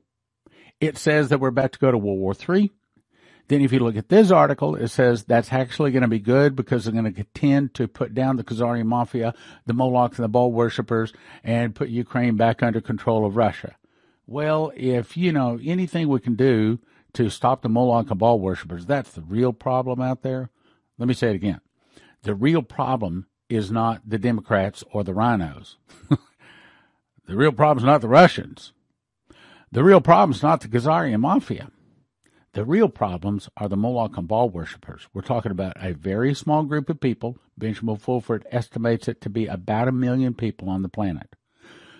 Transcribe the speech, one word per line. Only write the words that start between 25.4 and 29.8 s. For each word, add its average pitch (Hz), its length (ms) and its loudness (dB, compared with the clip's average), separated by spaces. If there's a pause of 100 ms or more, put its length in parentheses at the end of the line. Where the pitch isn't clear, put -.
<laughs> 147 80 2 (1080)
The 92 80 -10
real 143 160 4
problem 135 320 2
is - 20 0
not 143 160 4
the 117 60 -6
Russians. - 640 4 (1000)
The 123 120 0